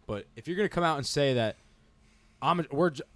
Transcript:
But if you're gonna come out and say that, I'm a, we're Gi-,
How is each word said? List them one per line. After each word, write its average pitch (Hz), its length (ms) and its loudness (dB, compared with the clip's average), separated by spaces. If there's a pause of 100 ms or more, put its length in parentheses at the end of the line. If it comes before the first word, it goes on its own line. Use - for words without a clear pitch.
But 101 180 -6 (100)
if 113 100 -16
you're 175 120 -4
gonna 208 100 2
come 175 160 0
out 160 140 2
and 135 80 -4
say 139 300 2
that, 113 200 2 (880)
I'm 165 180 2
a, 160 100 -2
we're 160 200 2
Gi-, 143 140 -8 (120)